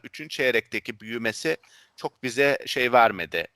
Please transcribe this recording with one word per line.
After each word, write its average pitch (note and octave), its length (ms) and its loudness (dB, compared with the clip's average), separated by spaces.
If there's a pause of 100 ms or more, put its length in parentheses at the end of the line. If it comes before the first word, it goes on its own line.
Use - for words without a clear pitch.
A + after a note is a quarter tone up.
üçüncü - 240 -14
çeyrekteki A#2 720 -2
büyümesi A#2 560 -4 (400)
çok - 260 -12
bize C3+ 440 2
şey B2 260 0
vermedi, F#2 640 4